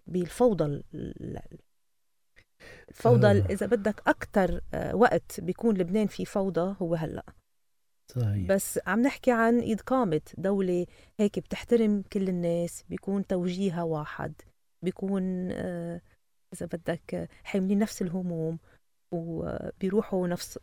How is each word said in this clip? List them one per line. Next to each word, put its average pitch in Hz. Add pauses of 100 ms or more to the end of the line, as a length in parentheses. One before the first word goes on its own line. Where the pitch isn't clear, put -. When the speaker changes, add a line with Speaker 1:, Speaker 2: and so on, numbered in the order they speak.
Speaker 1:
بالفوضى 180
ال-، 147 (120)
ال-، - (1500)
الفوضى 123
ال-، 202
Speaker 2:
آه. -
Speaker 1:
إذا 202
بدك 208
أكتر، 185 (140)
آه، -
وقت -
بيكون 185
لبنان 190
في -
فوضى 190
هو 165
هلأ. - (920)
Speaker 2:
صحيح. 101
Speaker 1:
بس -
عم 202
نحكي -
عن 233
إقامة 208 (180)
دولة 180 (340)
هيك 202
بتحترم 208 (100)
كل 190
الناس، 170
بيكون 190
توجيهها 180
واحد، 156 (520)
بيكون، 190 (280)
آه، 170 (540)
إذا 175
بدك، 170
آه، 170 (160)
حاملين 196
نفس 214
الهموم 165 (540)
وبيروحوا 175
نفس -